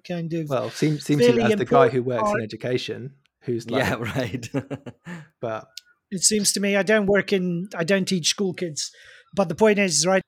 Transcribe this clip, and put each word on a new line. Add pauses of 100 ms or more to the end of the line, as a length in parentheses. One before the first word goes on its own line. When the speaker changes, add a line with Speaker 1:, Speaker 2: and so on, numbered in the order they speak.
Speaker 1:
kind
of
Speaker 2:
Well,
seems,
seems
to
Speaker 1:
fairly
Speaker 2:
as
the
guy
who
Speaker 1:
important
Speaker 2:
works
in
Speaker 1:
part.
Speaker 2:
education, (260)
who's
Speaker 3:
Yeah,
Speaker 2:
like
Speaker 3:
<laughs>
right. (920)
Speaker 2:
But (440)
Speaker 1:
It
seems
to
me,
I
don't
work
in,
I
don't
teach
school
kids. (440)
But
the
point
is,
right,